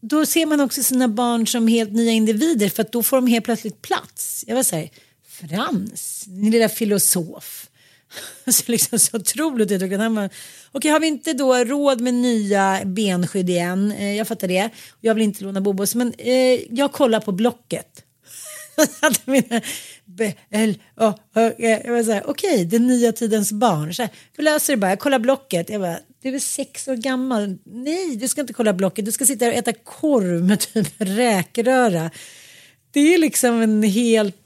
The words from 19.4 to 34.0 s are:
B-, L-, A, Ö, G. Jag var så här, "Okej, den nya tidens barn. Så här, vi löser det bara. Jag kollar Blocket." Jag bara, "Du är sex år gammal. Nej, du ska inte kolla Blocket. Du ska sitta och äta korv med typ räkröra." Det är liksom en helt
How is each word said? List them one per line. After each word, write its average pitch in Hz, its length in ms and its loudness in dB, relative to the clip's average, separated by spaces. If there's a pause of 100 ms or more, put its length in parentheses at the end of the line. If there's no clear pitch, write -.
B-, 196 280 -4 (160)
L-, 214 300 0 (180)
A, 220 160 2 (220)
Ö, 226 220 4
G. 226 280 0
Jag 240 80 -4
var 233 100 0
så 220 80 0
här, 208 180 -2
"Okej, 285 360 0
den 226 220 2
nya 240 240 4
tidens 220 400 0
barn. 180 420 0
Så 202 80 -6
här, 220 100 -4 (260)
vi 294 60 -4
löser 302 300 2
det 262 40 0
bara. 196 140 2
Jag 196 80 -2
kollar 269 200 2
Blocket." 220 500 -2
Jag 208 120 -4
bara, 170 180 -4 (240)
"Du 262 120 -4
är 285 40 -4
sex - 480 -8
år 269 80 -2
gammal. 247 680 -2
Nej, 285 500 -6
du 226 120 -6
ska 294 140 -4
inte 247 120 -8
kolla 214 200 0
Blocket. 190 320 -2
Du 226 60 -4
ska 262 140 -2
sitta 240 220 0
och 233 60 0
äta 233 200 -2
korv 190 720 0
med 196 160 4
typ - 280 -2 (100)
räkröra." 214 1120 0 (800)
Det 294 220 4
är 370 40 4
liksom 247 440 2
en 220 220 2
helt 220 520 2 (100)